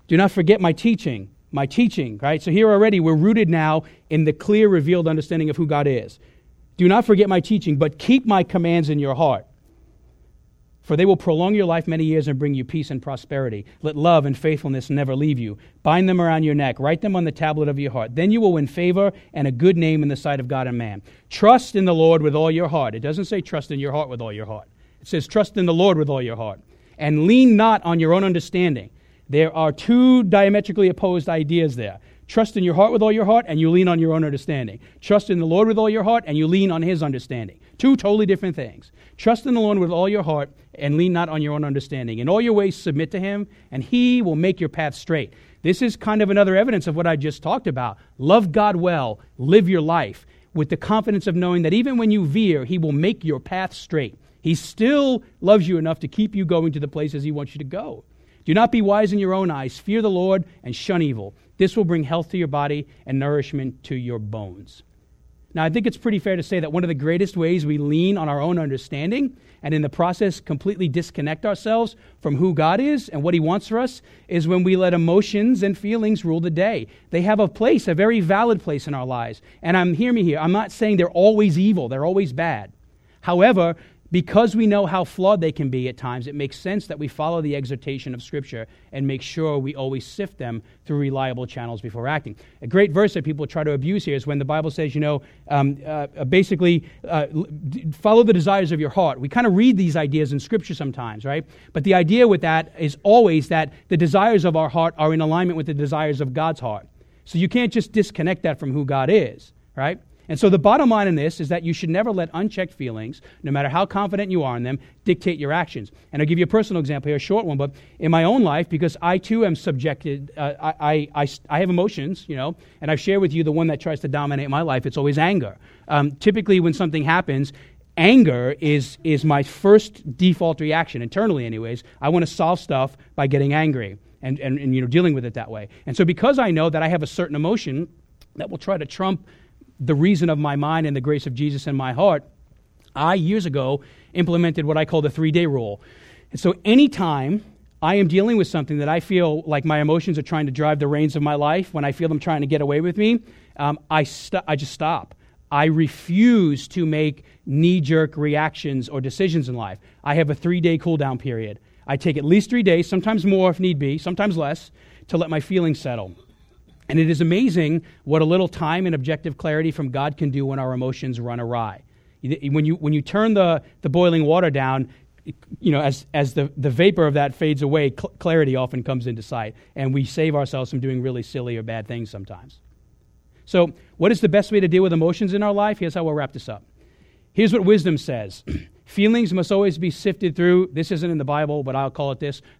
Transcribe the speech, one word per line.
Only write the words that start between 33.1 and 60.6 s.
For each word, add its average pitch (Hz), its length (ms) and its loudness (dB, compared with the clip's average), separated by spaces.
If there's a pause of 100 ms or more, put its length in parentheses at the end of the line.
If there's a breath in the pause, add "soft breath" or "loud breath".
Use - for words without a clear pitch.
your 220 140 2
heart, 226 200 4
and 156 140 -2
you 160 80 2
lean 180 180 4
on 170 120 2
your 160 160 2
own 160 100 2
understanding. 135 540 -6 (240 soft breath)
Trust 202 260 2
in 180 100 0
the 165 80 0
Lord 190 220 4
with 214 80 2
all 220 140 2
your 214 140 -2
heart, 233 220 2
and 151 120 -2
you 156 80 0
lean 190 240 2
on 165 100 -2
his 165 220 -2
understanding. 127 560 -8 (180 soft breath)
Two 269 200 4
totally 208 280 2
different 185 320 -2
things. - 360 -12 (260 soft breath)
Trust 226 260 0
in 269 80 0
the 233 80 2
Lord 208 180 2
with 175 120 0
all 175 180 0
your 208 140 0
heart, 147 260 -2 (260 soft breath)
and 143 220 -2
lean 175 160 2
not 170 160 0
on 156 140 -4
your 147 100 -4
own 147 120 -4
understanding. 135 540 -6
"In 127 120 -2
all 208 100 4
your 233 140 2
ways 202 220 2
submit 156 340 -4
to 196 100 -6
him, 202 260 -6 (240 soft breath)
and 131 140 -8
he 247 380 2
will 175 120 0
make 175 240 0
your 160 120 -4
path 156 240 -6
straight." 151 400 -6 (260 soft breath)
This 180 220 0
is 233 140 -2
kind 214 260 0
of 196 80 2
another 196 260 4
evidence 214 300 2
of 156 100 -4
what 170 100 0
I 165 100 2
just 143 260 -6
talked - 240 -4
about. 123 320 -6 (180 soft breath)
Love 180 360 2
God 208 240 2
well, 160 440 -2 (160 soft breath)
live 170 320 4
your 180 140 2
life 151 420 -4 (300 soft breath)
with 151 160 -2
the 165 80 -4
confidence 214 480 0
of 170 100 0
knowing 180 240 0
that 160 140 2
even 247 240 2
when 220 120 2
you 208 140 2
veer, 156 400 2
he 175 140 -4
will 160 140 -2
make 165 300 -2
your 151 160 -2
path 185 360 -8
straight. 143 400 -6 (280 soft breath)
He 160 120 0
still 262 680 0 (160 soft breath)
loves 190 260 6
you 175 100 0
enough 160 240 -2
to 156 60 -10
keep 214 300 -2
you 196 80 -2
going 165 260 0
to 147 80 -6
the 147 80 -6
places 147 380 -6
he 151 80 -4
wants 143 200 -8
you 147 60 -16
to 147 60 -10
go. 196 400 -12 (400 soft breath)
"Do 156 100 2
not 226 160 6
be 233 100 2
wise 202 320 2
in 208 60 0
your 185 160 0
own 190 160 0
eyes. 135 260 -8
Fear 214 260 -2
the 214 80 2
Lord 185 340 2 (180 soft breath)